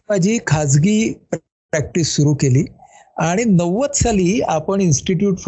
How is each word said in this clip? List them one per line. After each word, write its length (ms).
माझी 360
खाजगी 680
प्रॅक्टिस 840
सुरू 180
केली 300
आणि 260
नव्वद 500
साली 480
आपण 380
Institute 540